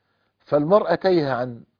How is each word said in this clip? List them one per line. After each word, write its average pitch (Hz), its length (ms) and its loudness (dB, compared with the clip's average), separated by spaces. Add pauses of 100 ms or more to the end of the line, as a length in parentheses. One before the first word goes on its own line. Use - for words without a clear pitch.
(400)
فالمرأة 165 540 0
تايهة 165 400 0
عن 120 280 -8 (180)